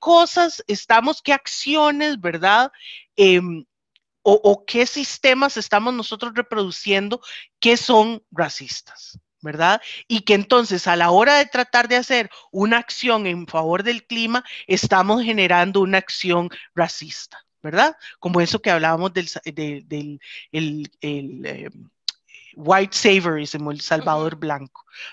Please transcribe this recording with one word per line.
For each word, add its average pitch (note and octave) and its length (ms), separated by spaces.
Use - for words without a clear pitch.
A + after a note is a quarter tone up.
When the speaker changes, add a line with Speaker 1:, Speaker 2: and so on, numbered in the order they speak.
Speaker 1:
cosas E4+ 680
estamos, A#3 560
qué C#4+ 100
acciones, D4 880
verdad? F#3 500
Em, F3+ 480
o, G3+ 120
o G3+ 220
qué A#3+ 200
sistemas C4+ 680
estamos A3+ 380
nosotros A3+ 400
reproduciendo G3+ 840
que A#3 200
son A3 520
racistas, - 880
¿verdad? E3 400
Y A3 140
que G#3+ 120
entonces G3+ 520
a F3 100
la E3+ 140
hora B3 280
de C#4+ 80
tratar A#3+ 420
de B3 80
hacer B3 340
una G#3+ 280
acción A3+ 480
en F3 200
favor E3 360
del A#3 240
clima, A#3 380
estamos G3 560
generando F#3+ 580
una F#3+ 180
acción F3 520
racista, - 640
¿verdad? G#3 340
Como F3 240
eso E3+ 180
que G#3 100
hablábamos E3 440
del F3 140
sa-, - 140
de, D3 440
del, D3 340
el, D3+ 380
el, C#3+ 460
em, - 420
white F#3 400
saviorism, D#3+ 720
el D3 100
salvador D#3 540
Speaker 2:
Ujú. D3+ 60
Speaker 1:
blanco, C#3+ 440